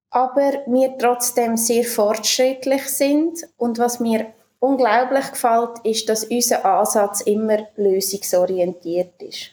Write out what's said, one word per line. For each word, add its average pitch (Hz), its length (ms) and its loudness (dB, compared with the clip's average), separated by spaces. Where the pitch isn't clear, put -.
aber 269 560 0
wir 262 320 0
trotzdem 240 600 0
sehr 233 260 2
fortschrittlich 262 1040 0
sind. 294 580 0
Und 233 200 -2
was 233 220 0
mir 226 280 0
unglaublich 262 720 2
gefällt, 240 540 0
ist, 220 240 -2
dass 220 160 0
unser 233 400 0
Ansatz 202 560 2
immer 214 560 0
lösungsorientiert 180 1500 -2
ist. - 320 -16